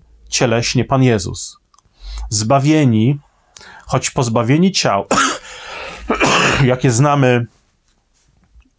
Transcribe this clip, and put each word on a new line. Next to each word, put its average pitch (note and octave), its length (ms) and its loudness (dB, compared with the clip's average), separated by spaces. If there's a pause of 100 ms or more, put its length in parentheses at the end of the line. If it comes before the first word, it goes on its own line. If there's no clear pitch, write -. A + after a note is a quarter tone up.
(280)
cieleśnie A#2 560 0
Pan C3 180 0
Jezus. G2+ 540 -2 (720)
Zbawieni, C3 920 2 (680)
choć - 240 -4
pozbawieni B2+ 640 0
ciał, G2+ 340 0 (800)
<coughs> - 760 -2
jakie B2+ 260 2
znamy B2 560 2 (1300)